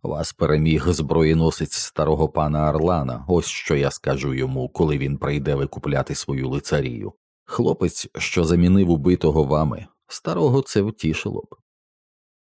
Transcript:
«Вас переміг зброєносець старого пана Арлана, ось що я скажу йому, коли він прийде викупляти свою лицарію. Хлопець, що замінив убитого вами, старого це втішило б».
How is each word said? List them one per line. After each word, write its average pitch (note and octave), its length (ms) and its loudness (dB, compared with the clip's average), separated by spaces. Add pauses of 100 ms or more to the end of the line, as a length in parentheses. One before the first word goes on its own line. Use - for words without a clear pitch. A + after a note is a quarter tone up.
«Вас D#2 300 -6
переміг D#2 540 2
зброєносець D#2+ 840 2
старого D#2 560 0
пана D2+ 300 0
Арлана, D2+ 680 0
ось E2+ 180 2
що - 300 -4
я C2+ 160 0
скажу C2+ 420 -4
йому, C2 360 -4
коли D2+ 280 0
він C#2 200 -2
прийде C#2+ 380 -2
викупляти C#2 600 -4
свою C#2 340 -6
лицарію. A#2 640 -4 (320)
Хлопець, - 640 -2 (100)
що - 260 -2
замінив F2 460 4
убитого D#2+ 540 4
вами, D2+ 440 0 (200)
старого D3+ 540 0
це A2 200 0
втішило - 600 -4
б». - 140 -20 (920)